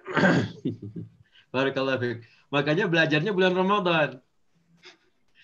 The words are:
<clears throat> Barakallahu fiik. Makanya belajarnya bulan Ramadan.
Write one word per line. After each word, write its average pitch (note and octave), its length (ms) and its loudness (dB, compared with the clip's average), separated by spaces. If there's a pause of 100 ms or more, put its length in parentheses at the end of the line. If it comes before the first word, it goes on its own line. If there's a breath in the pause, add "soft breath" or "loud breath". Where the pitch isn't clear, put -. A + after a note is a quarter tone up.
<clears throat> - 1400 -4
Barakallahu C3+ 460 -2
fiik. A#2 200 -4 (360 soft breath)
Makanya D3+ 320 2
belajarnya D#3+ 480 2
bulan F#3 240 2
Ramadan. F3+ 640 0 (1200 loud breath)